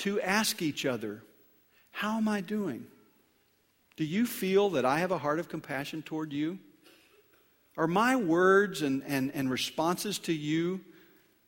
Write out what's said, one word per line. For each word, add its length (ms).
to 200
ask 400
each 240
other, 380
"How 240
am 100
I 140
doing? 480
Do 80
you 220
feel 440
that 140
I 140
have 140
a 60
heart 200
of 100
compassion 540
toward 300
you? 260
Are 100
my 300
words 640
and, 220
and, 280
and 160
responses 720
to 120
you 480